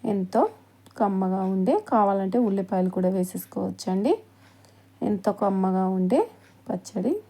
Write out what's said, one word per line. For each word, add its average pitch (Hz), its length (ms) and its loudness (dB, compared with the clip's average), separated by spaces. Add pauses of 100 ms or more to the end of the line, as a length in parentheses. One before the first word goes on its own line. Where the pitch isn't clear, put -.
(140)
ఎంతో 196 280 0 (580)
కమ్మగా 190 420 0 (120)
ఉండే, 190 220 2 (160)
కావాలంటే 196 560 2
ఉల్లిపాయలు 190 500 0
కూడా 185 200 2
వేసేసుకోవచ్చండి. 190 960 -2 (960)
ఎంతో 202 240 0 (100)
కమ్మగా 190 420 2 (120)
ఉండే 185 240 2 (480)
పచ్చడి 202 440 -4 (160)